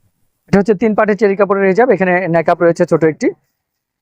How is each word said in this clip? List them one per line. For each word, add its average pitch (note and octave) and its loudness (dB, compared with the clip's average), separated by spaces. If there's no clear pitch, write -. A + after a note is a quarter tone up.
এটা F#3 -2
হচ্ছে G3+ 0
তিন A3 -2
পাটের G#3+ 0
চেরি G3 0
কাপড়ের G3 0
হিজাব, A3 2
এখানে F3+ 0
নেকাব E3 0
রয়েছে E3+ 2
ছোট D#3+ 0
একটি। D#3+ -2